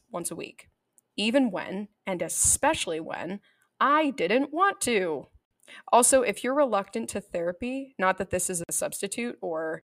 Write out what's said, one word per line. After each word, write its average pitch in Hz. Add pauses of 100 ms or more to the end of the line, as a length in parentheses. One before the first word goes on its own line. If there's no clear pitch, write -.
(120)
once 170
a 170
week, - (460)
even 226
when, 190 (200)
and 180
especially 175
when, 175 (400)
I 285
didn't 247
want 381
to. 185 (640)
Also, 247
if 202
you're 254
reluctant 226
to 202
therapy, 240
not 190
that 185
this 180
is 175
a -
substitute 196
or 160